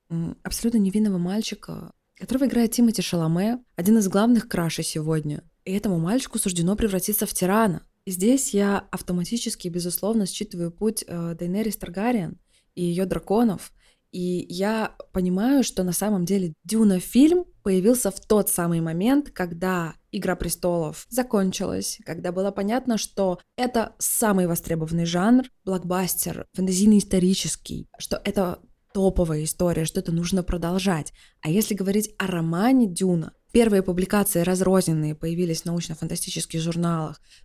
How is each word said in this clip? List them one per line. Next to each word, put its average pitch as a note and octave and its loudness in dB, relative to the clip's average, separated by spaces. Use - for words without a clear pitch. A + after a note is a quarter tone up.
м, E3 -6
абсолютно - -2
невинного G3+ 2
мальчика, F3 -6
которого C4 -2
играет A#3 2
Тимоти A3+ 4
Шаломе, F3 0
один G#3+ 4
из G3 2
главных G#3+ 4
крашей E3+ -2
сегодня. D#3 -4
И F#3+ -6
этому G3 0
мальчику G#3+ -2
суждено F3+ 0
превратиться G#3 -2
в - -6
тирана. F#3+ 0
И G3 -8
здесь G3+ 2
я G3+ 0
автоматически, F#3 -6
безусловно, F3+ -2
считываю F3 -6
путь, G#3+ -4
э, E3+ -6
Дейенерис G3 -4
Таргариен F#3+ -4
и F3 -6
её F3 0
драконов. G3 0
И F3+ -4
я G#3 -4
понимаю, F#3+ 2
что - -2
на F3+ -2
самом G3 0
деле F3+ -2
«Дюна» G3+ 4
фильм D#4+ 4
появился G3+ 2
в F#3+ -8
тот G#3 2
самый E3+ 0
момент, G3 0
когда F3 -4
«Игра F#3 -2
престолов» E3+ -4
закончилась, G3 -2
когда E3+ -6
было F#3+ -2
понятно, A3 -2
что F#3+ -2
это B3 -2
самый G3 2
востребованный E3 -2
жанр, G3 4
блокбастер, F3+ -4
фэнтезийный F#3+ 4
исторический, - 0
что - -6
это - -2
топовая F3+ 2
история, D#3+ 0
что F3 -4
это F#3 -4
нужно E3+ 0
продолжать. F3 -2
А D3 -4
если G#3 2
говорить G3+ -2
о G3 -2
романе F#3 2
«Дюна», F3 -2
первые G#3+ 4
публикации F#3 0
разрозненные F3+ 2
появились E3 -4
в - -8
научно-фантастических E3+ -6
журналах E3 -2